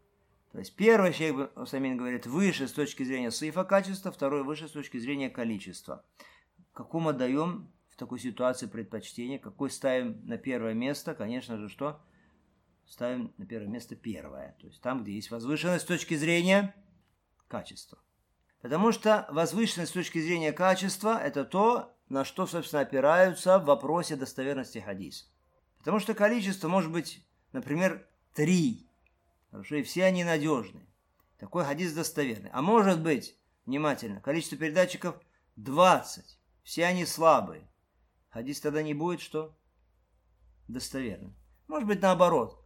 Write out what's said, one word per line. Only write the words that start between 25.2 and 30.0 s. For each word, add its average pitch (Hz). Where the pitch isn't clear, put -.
Потому 196
что 202
количество 196
может 175
быть, -
например, 139
три. 151
Хорошо, 104
и 143
все 180